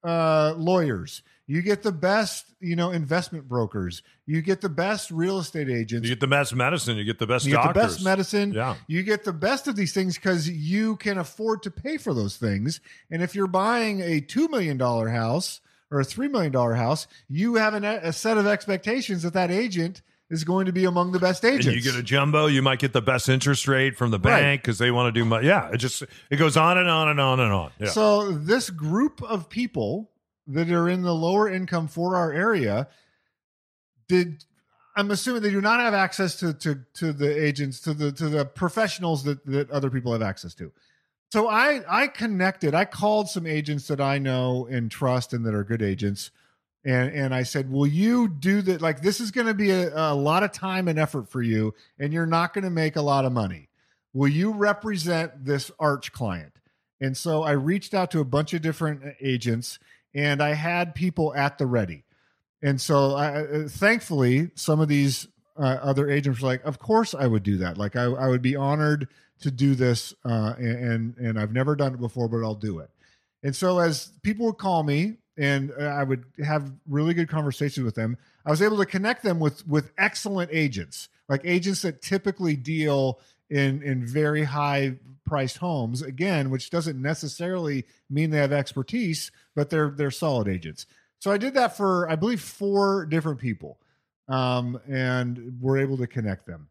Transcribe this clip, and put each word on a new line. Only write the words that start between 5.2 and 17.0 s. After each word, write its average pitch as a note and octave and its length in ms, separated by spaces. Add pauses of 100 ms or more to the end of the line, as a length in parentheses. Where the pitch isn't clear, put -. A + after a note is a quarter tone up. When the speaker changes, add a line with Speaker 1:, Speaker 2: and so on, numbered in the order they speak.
Speaker 1:
estate D3+ 300
agents. A#2 400
Speaker 2:
You B2 60
get A2+ 60
the C#3 80
best C#3 260
medicine. B2 420
You G#2 80
get G#2+ 140
the A#2 80
best B2 180
Speaker 1:
You C3+ 80
get D3 100
the D#3+ 100
Speaker 2:
doctors. G#3 240
Speaker 1:
best F#3 80
medicine. G3 480
Speaker 2:
Yeah. A#2+ 240 (100)
Speaker 1:
You E3 160
get G#3 220
the F#3+ 80
best F3+ 360
of A3+ 80
these F#3+ 160
things F#3 240
'cause F3 320
you F#3 480
can G3+ 220
afford A3 460
to G3 60
pay D4 280
for F3 160
those G2+ 220
things. A2 440 (300)
And E3 120
if F3 120
you're G3 140
buying G#3 520
a E3+ 200
two C#4+ 280
million F3+ 300
dollar A#2+ 320
house A#2+ 500 (300)
or C#3+ 100
a C3+ 40
three A#3+ 240
million F#3+ 240
dollar A#2+ 220
house, B2 320 (220)